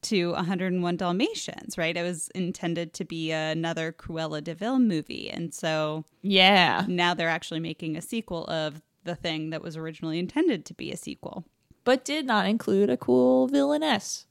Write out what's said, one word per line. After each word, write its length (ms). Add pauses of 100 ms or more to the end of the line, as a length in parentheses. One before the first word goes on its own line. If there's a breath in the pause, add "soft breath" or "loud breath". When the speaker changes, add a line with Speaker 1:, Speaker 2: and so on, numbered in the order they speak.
Speaker 1:
to 340
a 60
hundred 300
and 100
one 120
Dalmatians, 800
right? 200
It 60
was 320
intended 580
to 100
be 280
another 600
Cruella 520
de 120
Vil 240
movie. 500
And 240
so 520 (160)
Speaker 2:
Yeah. 640
Speaker 1:
now 260
they're 160
actually 320
making 360
a 40
sequel 440
of 360 (240)
the 100
thing 340
that 140
was 120
originally 440
intended 460
to 80
be 180
a 60
sequel. 460 (400)
Speaker 2:
But 220
did 200
not 220
include 420
a 80
cool 500
villainess. 840